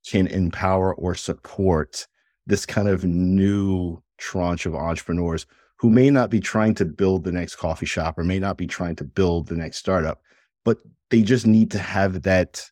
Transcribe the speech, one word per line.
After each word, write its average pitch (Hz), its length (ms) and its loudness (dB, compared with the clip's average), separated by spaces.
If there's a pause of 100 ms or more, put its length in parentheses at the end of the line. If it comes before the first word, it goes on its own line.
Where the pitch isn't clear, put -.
can 95 220 2
empower 95 680 0
or 87 200 -4
support - 920 -4 (380)
this 101 200 0
kind 101 220 -2
of 95 180 0
new 92 960 0 (160)
tranche 87 480 -4
of 82 100 -4
entrepreneurs 82 720 -4 (340)
who 117 100 4
may 127 200 6
not 127 200 4
be 113 100 0
trying 107 360 0
to 101 100 0
build 92 380 0
the 90 80 -4
next 87 240 -6
coffee 82 300 -6
shop 80 320 -4
or 85 60 -4
may 92 160 0
not 95 180 -4
be 87 100 -6
trying 85 300 -6
to - 60 -10
build 85 440 0
the 85 80 -6
next 80 220 -8
startup, 85 440 -2 (420)
but 113 140 0 (320)
they 113 120 6
just 113 260 2
need 110 240 6
to 107 80 -4
have 95 440 -2
that - 480 0